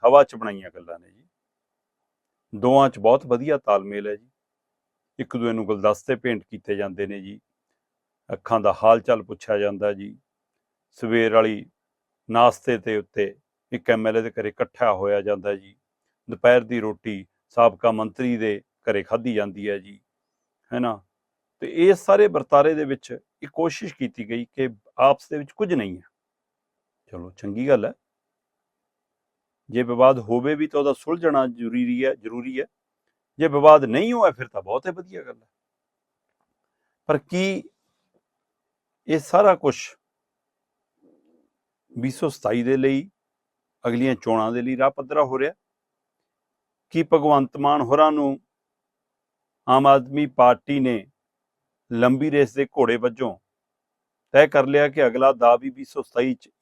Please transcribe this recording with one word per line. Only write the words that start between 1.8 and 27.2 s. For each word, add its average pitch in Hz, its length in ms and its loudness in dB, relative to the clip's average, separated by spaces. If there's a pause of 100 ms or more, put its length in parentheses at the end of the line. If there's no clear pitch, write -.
ਦੋਵਾਂ 127 340 4
'ਚ 107 100 -12
ਬਹੁਤ 117 260 2
ਵਧੀਆ 135 320 -2
ਤਾਲਮੇਲ 101 500 -4
ਹੈ 104 80 -8
ਜੀ, 117 140 -20 (880)
ਇੱਕ 127 180 -10
ਦੂਏ 117 140 -4
ਨੂੰ 113 140 -6
ਗੁਲਦਸਤੇ 104 500 -2
ਭੇਂਟ 113 280 -6
ਕੀਤੇ 104 320 -10
ਜਾਂਦੇ 98 320 -8
ਨੇ 101 140 -14
ਜੀ, 101 200 -18 (920)
ਅੱਖਾਂ 113 260 -4
ਦਾ 98 240 0
ਹਾਲ 113 160 6
ਚਾਲ 110 240 -2
ਪੁੱਛਿਆ 104 340 -8
ਜਾਂਦਾ 101 360 -4
ਜੀ, 101 260 -16 (720)
ਸਵੇਰ 113 420 0
ਵਾਲੀ 110 320 2 (640)
ਨਾਸ਼ਤੇ 117 480 2
ਦੇ 107 200 -6
ਉੱਤੇ 101 380 -4 (360)
ਇੱਕ 123 180 -4
ਐਮ 110 180 0
ਐਲ 110 100 0
ਏ 113 40 0
ਦੇ 113 100 -8
ਘਰੇ 107 180 -8
ਇਕੱਠਾ 117 440 -2
ਹੋਇਆ 101 280 -2
ਜਾਂਦਾ 101 340 -4
ਜੀ, 98 200 -18 (540)
ਦੁਪਹਿਰ 120 320 4
ਦੀ 117 180 -6
ਰੋਟੀ 104 480 -8 (220)
ਸਾਬਕਾ 117 420 2
ਮੰਤਰੀ 110 460 -4
ਦੇ 107 240 -4 (300)
ਘਰੇ 101 120 -4
ਖਾਧੀ 117 300 -4
ਜਾਂਦੀ 101 360 -6
ਹੈ 101 80 -6
ਜੀ, 101 220 -20 (720)
ਹੈ 123 60 -6
ਨਾ। 113 220 -6 (580)
ਤੇ - 80 -10
ਇਹ 180 260 4
ਸਾਰੇ 196 340 4
ਵਰਤਾਰੇ 151 460 2
ਦੇ 151 120 -4
ਵਿੱਚ 131 340 -10 (240)
ਇਹ 147 40 -16
ਕੋਸ਼ਿਸ਼ 160 480 -6
ਕੀਤੀ 117 340 -10
ਗਈ 117 160 -8
ਕਿ 131 240 -6 (280)
ਆਪਸ 139 320 2
ਦੇ 151 80 -8
ਵਿੱਚ 143 140 -14
ਕੁਝ 190 220 -6
ਨਹੀਂ 98 240 -4
ਹੈ। - 100 -20 (1000)
ਚਲੋ 90 240 -18